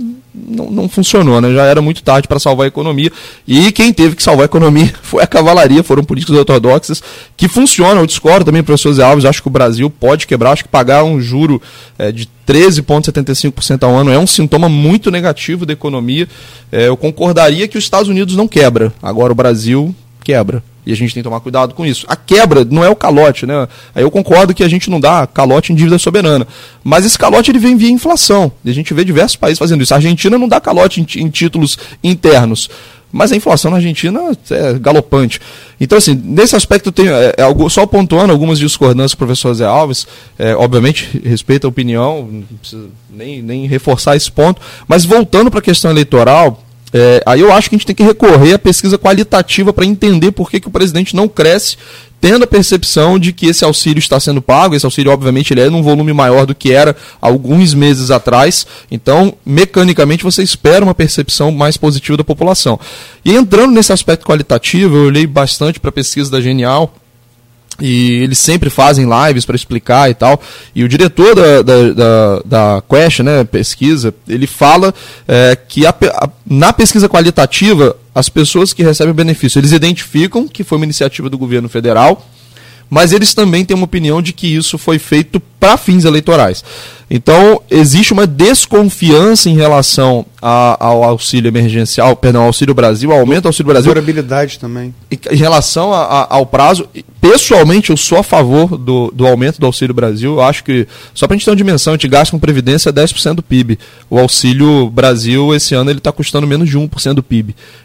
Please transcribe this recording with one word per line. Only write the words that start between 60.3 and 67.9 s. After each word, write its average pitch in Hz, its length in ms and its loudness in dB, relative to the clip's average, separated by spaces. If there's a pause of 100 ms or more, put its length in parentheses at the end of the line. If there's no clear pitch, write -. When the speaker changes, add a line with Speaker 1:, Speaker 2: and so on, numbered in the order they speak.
Speaker 1:
espera 180 400 0
uma 185 120 0
percepção 151 580 -2
mais 147 240 -2
positiva 147 400 -2
da 151 80 -2
população. 156 560 -2 (420)
E 196 120 2
entrando 233 400 4
nesse 220 180 2
aspecto 170 340 -2
qualitativo, 151 720 0
eu 143 120 4
olhei 151 180 0
bastante 143 520 -2
pra - 140 -6
pesquisa 139 380 -6
da 131 100 -2
Genial, 131 540 -2 (840)
e 123 440 0